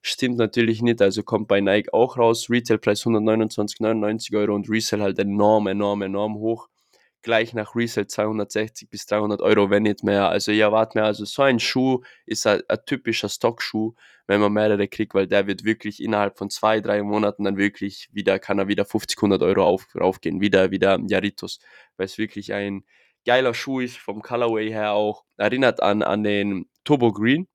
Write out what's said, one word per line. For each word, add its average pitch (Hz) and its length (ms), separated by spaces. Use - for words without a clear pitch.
Stimmt 123 300
natürlich 113 460
nicht, 120 180
also 98 220
kommt 107 260
bei 101 140
Nike 101 320
auch 123 240
raus, 117 320
Retailpreis 110 560
hundertneunundzwanzig 110 760
neunundneunzig 110 560
Euro 104 180
und 101 140
Resale 110 340
halt 98 160
enorm, 104 480
enorm, 101 360
enorm 101 320
hoch. 113 340
Gleich 113 320
nach 107 200
Resale 113 320
zweihundertsechzig 107 840
bis - 160
dreihundert 107 340
Euro, 101 300
wenn 104 140
nicht 104 200
mehr. 98 240
Also 101 240
ihr 107 120
erwartet 110 320
mir, 107 80
also 107 200
so - 160
ein 135 180
Schuh 131 440
ist - 200
ein, 104 220
ein - 160
typischer 117 460
Stockschuh, 113 640
wenn 101 160
man 104 100
mehrere 104 360
kriegt, - 260
weil 98 120
der 98 200
wird 92 180
wirklich 104 380
innerhalb 104 340
von 101 140
zwei, 110 320
drei 104 200
Monaten 104 420
dann 98 120
wirklich 101 560
wieder, 98 260
kann 101 200
er 98 100
wieder 101 160
fünfzig, - 380
hundert 98 180
Euro 95 240
auf, 90 300
raufgehen, 92 480
wieder, 95 280
wieder 95 280
Jaritos, 95 520
weil 95 80
es - 140
wirklich 104 340
ein 101 320
geiler 123 300
Schuh 135 260
ist, 123 160
vom 107 240
Colorway 113 480
her 107 240
auch, 104 320
erinnert 120 440
an, 104 200
an 107 200
den 101 460
Turbo 123 260
Green. 120 440